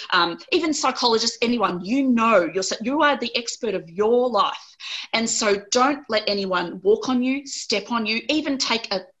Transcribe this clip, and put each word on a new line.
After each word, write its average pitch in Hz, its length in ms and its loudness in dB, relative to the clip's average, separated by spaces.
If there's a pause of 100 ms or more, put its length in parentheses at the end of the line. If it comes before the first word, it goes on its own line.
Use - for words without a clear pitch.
(100)
um, 170 280 0 (120)
even 320 240 2
psychologists, 240 680 0
anyone. 196 440 0
You 262 240 0
know, 226 440 4
you're, 185 120 -2 (180)
you 269 200 0
are 285 140 4
the 233 200 -4
expert 233 380 -4
of 165 140 -6
your 220 400 2
life. 196 280 0 (560)
And 226 180 0
so 202 400 0
don't 269 380 2
let 214 180 -2
anyone 185 560 -2
walk 214 260 2
on 254 140 0
you, 269 240 -2
step - 460 -6
on 233 140 -2
you, 220 220 -4
even 294 300 0
take 226 340 -2
a 185 100 -2 (180)